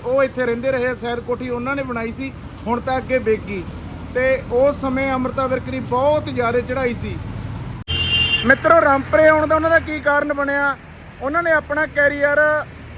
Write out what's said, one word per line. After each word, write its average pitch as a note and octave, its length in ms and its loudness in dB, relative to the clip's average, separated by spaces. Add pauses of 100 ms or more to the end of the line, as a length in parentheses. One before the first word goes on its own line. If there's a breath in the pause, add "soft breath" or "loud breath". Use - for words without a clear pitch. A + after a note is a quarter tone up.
ਉਹ C4 180 2
ਇੱਥੇ B3+ 240 0
ਰਹਿੰਦੇ B3 260 0
ਰਹੇ B3+ 160 0
ਆ। B3 60 -2
ਸ਼ਾਇਦ A#3+ 260 -4
ਕੋਠੀ A#3+ 280 -4
ਉਹਨਾਂ B3 280 -4
ਨੇ C#4 60 -4
ਬਣਾਈ A#3 300 -6
ਸੀ, C4+ 200 -8 (340)
ਹੁਣ A#3 140 0
ਤਾਂ C4 160 -2
ਅੱਗੇ B3+ 220 0
ਵਿਕ G#3+ 220 2
ਗਈ। F#3 240 -6 (500)
ਤੇ C4 280 2 (100)
ਉਸ C4+ 280 4
ਸਮੇਂ C4 320 0
ਅੰਮ੍ਰਿਤਾ B3+ 340 -2
ਵਿਰਕ B3+ 160 -2
ਦੀ B3+ 180 -6
ਬਹੁਤ C#4 440 2
ਜ਼ਿਆਦਾ B3 360 0
ਚੜ੍ਹਾਈ B3 340 -2
ਸੀ। - 240 -6 (1300)
ਮਿੱਤਰੋ, D#4 340 6
ਰਾਮਪੁਰੇ D4+ 480 4
ਆਉਣ D#4 180 4
ਦਾ D4+ 80 2
ਉਹਨਾਂ D#4+ 160 2
ਦਾ E4 80 6
ਕੀ D#4 220 -2
ਕਾਰਨ D4 320 2
ਬਣਿਆ? C#4 440 0 (460)
ਉਹਨਾਂ D4+ 200 0
ਨੇ E4 100 2
ਆਪਣਾ D4+ 340 0
ਕੈਰੀਅਰ D4 800 2 (320)